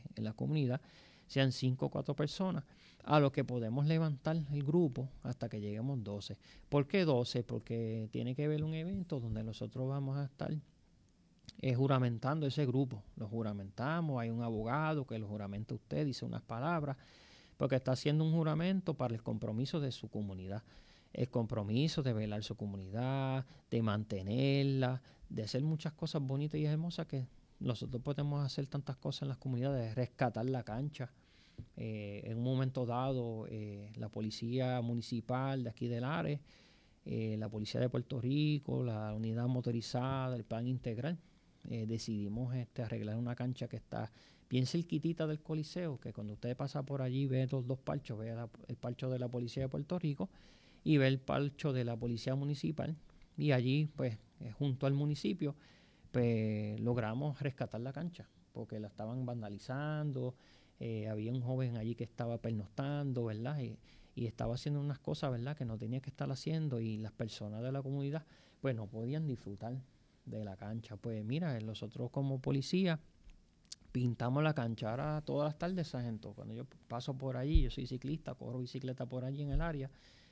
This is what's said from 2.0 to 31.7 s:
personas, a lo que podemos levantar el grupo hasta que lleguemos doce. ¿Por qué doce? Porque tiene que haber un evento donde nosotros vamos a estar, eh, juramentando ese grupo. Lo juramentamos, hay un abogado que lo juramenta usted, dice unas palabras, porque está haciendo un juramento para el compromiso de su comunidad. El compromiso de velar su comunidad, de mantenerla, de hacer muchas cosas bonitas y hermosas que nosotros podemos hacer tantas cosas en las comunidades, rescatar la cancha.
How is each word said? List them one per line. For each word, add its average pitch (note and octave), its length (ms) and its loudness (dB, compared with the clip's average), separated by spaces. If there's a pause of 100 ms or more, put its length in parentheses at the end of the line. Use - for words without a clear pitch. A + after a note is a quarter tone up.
personas, D#3+ 480 0 (400)
a D3+ 160 8
lo C#3 120 8
que C#3 120 2
podemos B2 420 0
levantar D#3+ 640 2
el C#3+ 120 0
grupo C#3+ 440 4 (140)
hasta B2+ 280 -4
que G#2+ 120 -4
lleguemos A2 420 -2
doce. G2+ 360 -6 (280)
¿Por C#3+ 200 4
qué F#3+ 180 4
doce? B2 380 4
Porque A2+ 680 -2
tiene B2 220 0
que D3 120 0
haber D3+ 180 2
un D#3 100 -2
evento E3+ 460 -2
donde A2 240 -2
nosotros A2+ 440 -2
vamos C#3 300 0
a C#3+ 80 0
estar, - 260 -4 (1080)
eh, C3 160 2
juramentando C3 720 2
ese C#3 180 2
grupo. B2 380 2 (140)
Lo G#2+ 100 -6
juramentamos, A2+ 920 -2
hay A#2 120 0
un A#2 100 0
abogado B2 640 0
que A2+ 140 -4
lo G#2+ 80 -4
juramenta G#2 480 -4
usted, D3 320 0
dice B2 180 -2
unas A#2 160 -2
palabras, C#3 560 -2 (580)
porque C3 200 2
está C3 160 2
haciendo D3 320 4
un D#3+ 80 4
juramento E3 640 2
para A#2+ 180 0
el A2 80 -4
compromiso A2+ 580 0
de C#3 120 0
su - 180 -8
comunidad. G2 540 -4 (500)
El B2 160 0
compromiso A2+ 720 2
de B2+ 100 2
velar G#2+ 280 0
su A2 140 -6
comunidad, B2 880 -2 (240)
de A#2 120 4
mantenerla, B2+ 1200 4 (260)
de A2 160 -4
hacer B2+ 180 0
muchas D#3 300 0
cosas D#3 300 -2
bonitas C#3+ 360 0
y D3+ 80 2
hermosas D#3+ 400 0
que C3 220 -2 (320)
nosotros B2 420 -2
podemos C#3+ 440 0
hacer C#3 220 -2
tantas C#3+ 280 -4
cosas - 280 -4
en C#3 40 -2
las C3+ 100 -4
comunidades, B2+ 560 0
rescatar A#2+ 520 0
la B2+ 180 0
cancha. B2+ 480 -4 (640)